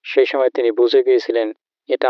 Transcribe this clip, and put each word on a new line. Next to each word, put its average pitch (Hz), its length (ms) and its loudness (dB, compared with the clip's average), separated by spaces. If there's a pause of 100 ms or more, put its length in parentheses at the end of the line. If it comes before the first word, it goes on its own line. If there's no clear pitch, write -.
সেই 131 200 0
সময় 131 240 -2
তিনি 123 200 -2
বুঝে 120 320 2
গিয়েছিলেন, 117 460 0 (400)
এটা 131 220 -2